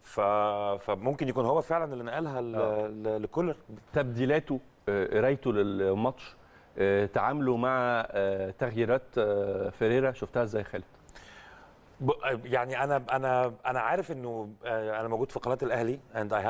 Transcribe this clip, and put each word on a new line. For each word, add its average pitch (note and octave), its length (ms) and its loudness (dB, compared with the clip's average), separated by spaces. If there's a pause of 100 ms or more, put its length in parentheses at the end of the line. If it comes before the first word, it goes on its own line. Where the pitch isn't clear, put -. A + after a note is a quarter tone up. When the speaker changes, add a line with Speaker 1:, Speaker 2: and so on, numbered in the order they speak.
Speaker 1:
ف-، G#2 840 0
فممكن B2+ 440 -2
يكون B2 160 0
هو D3+ 160 2
فعلًا E3 320 -2
اللي A#2+ 100 -8
نقلها C3 380 -4
ل-، A#2 140 -6
Speaker 2:
آه. G#2+ 320 0
Speaker 1:
ل-، G#2+ 360 -4
لكولر. D#3+ 320 -2 (380)
Speaker 2:
تبديلاته، C3+ 680 0 (300)
آه، G2+ 280 2
قرايته B2+ 360 2
للماتش، G2+ 840 0 (420)
آه، G2 280 4
تعامله B2 520 0
مع، B2 540 2
آه، G2 480 0
تغييرات، A#2 440 0 (140)
آه، G2+ 520 2
فيريرا، B2+ 420 2
شفتها A#2+ 320 -2
إزاي A2 180 -2
يا G2 60 -10
خالد؟ F#2+ 160 -8 (1160)
Speaker 1:
ب-، B2+ 440 0
يعني B2+ 380 0
أنا، C#3+ 280 2
أنا، B2+ 420 2 (120)
أنا B2+ 140 0
عارف D#3+ 320 0
إنه، A#2 380 -6 (160)
آه، A2 340 -2
أنا A2+ 80 -4
موجود A2+ 240 -2
في - 80 -6
قناة B2+ 240 0
الأهلي A#2+ 360 0 (140)
and A2 180 -2
I G#2 180 0